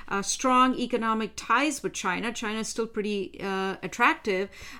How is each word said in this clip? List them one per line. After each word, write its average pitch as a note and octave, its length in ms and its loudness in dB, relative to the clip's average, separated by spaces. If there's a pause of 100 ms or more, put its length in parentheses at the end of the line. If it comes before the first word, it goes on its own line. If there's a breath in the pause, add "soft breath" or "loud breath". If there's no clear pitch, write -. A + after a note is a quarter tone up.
uh, G3 140 -2
strong B3+ 560 4
economic A3+ 580 0
ties C4 460 2
with E3 100 -4
China. G3 400 -2
China A3 280 -4
is G#3 80 -6
still A3+ 180 -2
pretty, G#3 560 -4
uh, F#3+ 400 -2
attractive, G#3 680 2 (320 loud breath)